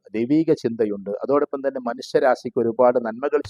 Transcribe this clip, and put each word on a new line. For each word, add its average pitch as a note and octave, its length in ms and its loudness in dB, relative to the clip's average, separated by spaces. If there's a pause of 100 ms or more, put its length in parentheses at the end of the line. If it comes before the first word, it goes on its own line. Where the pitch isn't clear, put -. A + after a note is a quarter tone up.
(120)
ദൈവീക C#3+ 400 0
ചിന്തയുണ്ട്, G#2+ 580 -2
അതോടൊപ്പം C#3 500 -2
തന്നെ C3+ 200 -4
മനുഷ്യരാശിക്ക് B2+ 800 0
ഒരുപാട് B2 380 4
നന്മകൾ B2 520 -2